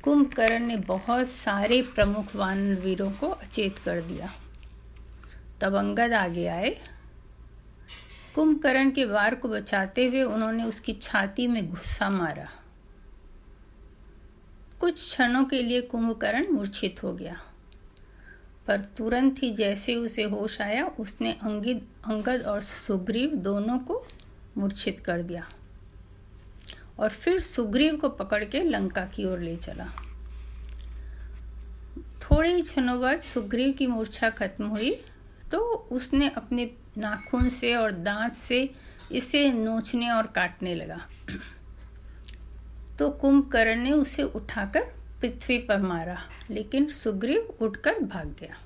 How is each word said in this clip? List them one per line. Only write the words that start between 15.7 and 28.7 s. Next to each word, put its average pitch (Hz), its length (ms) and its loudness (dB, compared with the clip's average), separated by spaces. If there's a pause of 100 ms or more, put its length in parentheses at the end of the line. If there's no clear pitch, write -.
कुंभकर्ण 226 680 0
मूर्छित 202 540 -2
हो 185 100 -4
गया, 175 300 -10 (1200)
पर 202 140 4
तुरंत 247 640 2
ही 240 120 0
जैसे 208 400 2
उसे 233 280 -2
होश 208 380 -2
आया, 220 260 0
उसने 226 460 -4
अंगिद-, 214 760 -4
अंगद 220 340 0
और 208 180 0
सुग्रीव 214 680 0
दोनों 208 480 0
को 440 280 -4 (520)
मूर्छित 196 420 -2
कर 175 220 -2
दिया 170 260 -8 (1500)
और 214 120 2
फिर 359 300 2
सुग्रीव 269 560 2
को 302 120 0
पकड़ 208 360 0
के 262 160 -2
लंका 202 460 0